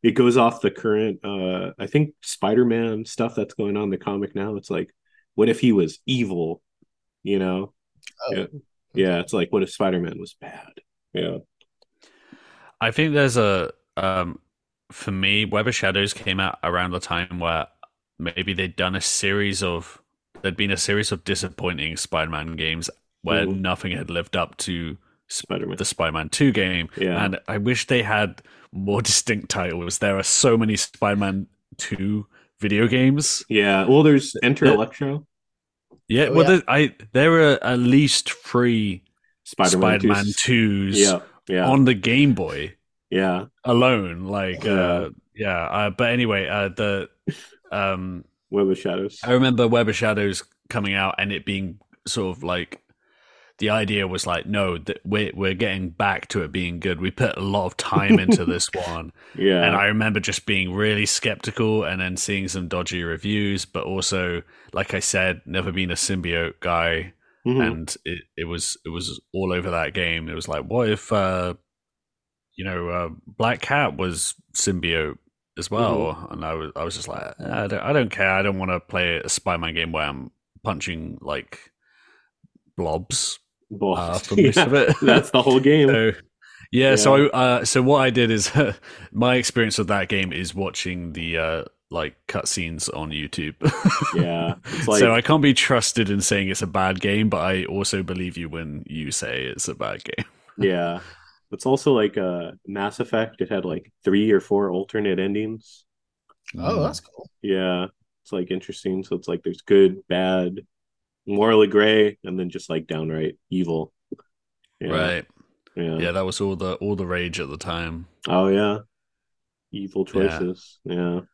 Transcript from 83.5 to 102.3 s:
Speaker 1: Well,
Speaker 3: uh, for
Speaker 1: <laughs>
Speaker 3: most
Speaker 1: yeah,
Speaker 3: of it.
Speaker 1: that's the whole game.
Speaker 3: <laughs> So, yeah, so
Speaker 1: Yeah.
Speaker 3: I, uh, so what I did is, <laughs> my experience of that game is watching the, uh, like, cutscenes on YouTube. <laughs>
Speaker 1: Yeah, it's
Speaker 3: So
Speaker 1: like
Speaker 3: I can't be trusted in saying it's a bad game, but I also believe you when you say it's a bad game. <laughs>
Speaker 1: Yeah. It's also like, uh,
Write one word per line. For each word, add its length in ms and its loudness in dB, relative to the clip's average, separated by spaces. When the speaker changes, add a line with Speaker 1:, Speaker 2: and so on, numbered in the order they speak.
Speaker 1:
Well, 260 0
Speaker 3:
uh, 240 -2
for 160 -4
Speaker 1:
<laughs> 60 6
Speaker 3:
most 160 4
Speaker 1:
yeah, 80 4
Speaker 3:
of 80 2
it. 280 4
Speaker 1:
that's 300 4
the 100 4
whole 180 6
game. 300 6
Speaker 3:
<laughs> 0 -
So, 220 4
yeah, 240 6
so 200 6
Speaker 1:
Yeah. 180 6
Speaker 3:
I, 40 0
uh, 280 4
so 160 2
what 200 6
I 100 4
did 180 4
is, 220 0
<laughs> 280 -20
my 240 2
experience 440 0
of 80 -2
that 200 0
game 240 -2
is 220 -6
watching 600 -6
the, 260 -6
uh, 240 -2
like, 260 -6
cutscenes 680 -6
on 140 -8
YouTube. 460 -8
<laughs> 20 -6
Speaker 1:
Yeah, 400 -2
it's 200 -6
Speaker 3:
So 60 0
Speaker 1:
like 120 6
Speaker 3:
I 180 4
can't 200 2
be 140 6
trusted 560 0
in 100 0
saying 280 0
it's 120 -4
a 60 -4
bad 340 0
game, 280 2
but 100 0
I 260 -2
also 380 -2
believe 340 -6
you 120 -8
when 380 -10
you 240 -8
say 340 -6
it's 220 -6
a 80 -6
bad 280 -8
game. 260 -8
<laughs> 300 -20
Speaker 1:
Yeah. 400 0
It's 140 -10
also 280 2
like, 240 2
uh, 340 -4